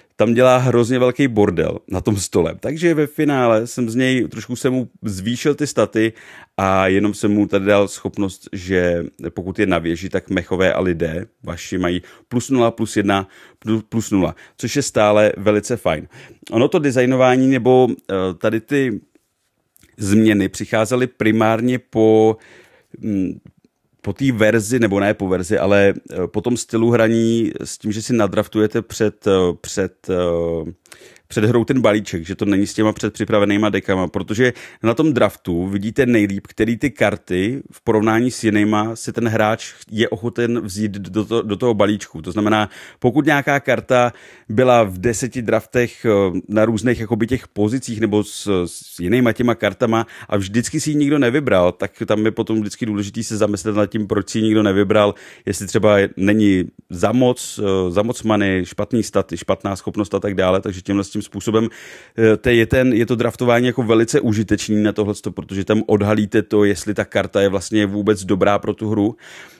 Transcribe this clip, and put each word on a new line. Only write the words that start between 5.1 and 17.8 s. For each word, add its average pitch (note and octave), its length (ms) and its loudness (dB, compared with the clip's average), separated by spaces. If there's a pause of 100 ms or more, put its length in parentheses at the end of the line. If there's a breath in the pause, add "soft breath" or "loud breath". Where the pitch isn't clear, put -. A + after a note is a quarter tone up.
ty D3 120 -6
staty A2 460 0 (440 loud breath)
a F#2+ 300 2
jenom G2+ 280 2
jsem G#2 180 -2
mu G#2 140 2
tady F#2+ 200 -2
dal G2+ 220 4
schopnost, - 640 -8
že F2+ 520 -2 (260)
pokud F#2 280 -10
je G#2 80 0
na F2+ 120 2
věži, E2+ 300 -4
tak - 220 -6
mechové F#2 420 0
a - 80 -2
lidé E2+ 460 -4 (160)
vaši E2 360 -10
mají F2+ 240 -2 (260 loud breath)
plus A#2+ 220 -4
nula, A#2+ 200 2
plus A2 260 -6
jedna, G2+ 320 0 (380 loud breath)
plu-, A2 220 -2
plus A2+ 220 -6
nula, F2 240 0 (220 loud breath)
což A#2+ 200 -6
je C#3+ 60 0
stále G#2+ 540 4
velice G#2 400 0
fajn. E2 320 -4 (420 loud breath)
Ono C3+ 180 2
to F3+ 100 0
designování C3 720 2
nebo, B2+ 400 4